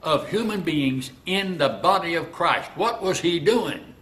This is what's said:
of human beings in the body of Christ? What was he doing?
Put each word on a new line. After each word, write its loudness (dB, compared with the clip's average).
of 0
human -2
beings -2
in -2
the 4
body 2
of -2
Christ? 0
What -2
was 0
he 2
doing? 0